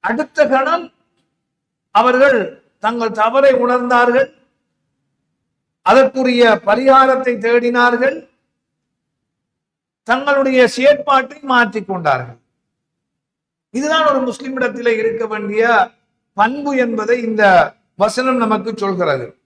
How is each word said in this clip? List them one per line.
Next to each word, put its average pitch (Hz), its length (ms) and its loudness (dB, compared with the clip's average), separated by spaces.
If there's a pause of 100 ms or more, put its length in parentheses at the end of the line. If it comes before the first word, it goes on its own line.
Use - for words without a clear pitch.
அடுத்த 277 440 -2
கணம் 302 380 -2 (1080)
அவர்கள் 254 420 2 (460)
தங்கள் 226 380 -4
தவறை 262 300 2 (120)
உணர்ந்தார்கள், 247 640 0 (1600)
அதற்குரிய 254 580 2 (200)
பரிகாரத்தை 262 720 2 (120)
தேடினார்கள், 240 720 0 (1900)
தங்களுடைய 269 520 0 (160)
செயற்பாட்டை 269 640 2 (100)
மாற்றிக்கொண்டார்கள். 180 920 -2 (1300)
இதுதான் 302 360 0
ஒரு 277 120 0
முஸ்லிமிடத்திலே 247 760 -4
இருக்க 226 300 -4
வேண்டிய 208 360 -4 (720)
பண்பு 277 400 -2
என்பதை 233 440 -2
இந்த 214 220 -2 (560)
வசனம் 247 440 -2
நமக்கு 214 300 -4
சொல்கிறது. 170 520 -4 (200)